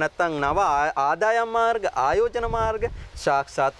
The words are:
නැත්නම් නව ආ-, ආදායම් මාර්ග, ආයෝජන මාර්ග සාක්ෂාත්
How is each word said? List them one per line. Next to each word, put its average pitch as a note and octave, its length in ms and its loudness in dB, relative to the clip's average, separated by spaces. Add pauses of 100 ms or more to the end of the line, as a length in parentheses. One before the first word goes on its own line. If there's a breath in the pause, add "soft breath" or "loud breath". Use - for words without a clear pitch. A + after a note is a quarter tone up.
නැත්නම් D#3+ 380 0
නව D3 160 0
ආ-, D#3 380 2
ආදායම් G#3 540 0
මාර්ග, A3+ 340 0 (100)
ආයෝජන A3 560 0
මාර්ග A3 340 -2 (320 loud breath)
සාක්ෂාත් C#3 640 0